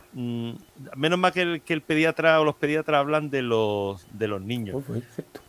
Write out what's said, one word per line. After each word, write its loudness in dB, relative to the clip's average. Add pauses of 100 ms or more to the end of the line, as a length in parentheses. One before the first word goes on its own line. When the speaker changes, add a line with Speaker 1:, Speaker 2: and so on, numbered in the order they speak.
(140)
Speaker 1:
mm, -6 (440)
menos 0
mal 4
que -2
el, -2
que -4
el -2
pediatra 4
o 4
los 2
pediatras 0
hablan 0
de 0
los, 0
de -4
los -4
niños, -6
Speaker 2:
Oh, -6
pues, -6
perfecto. -14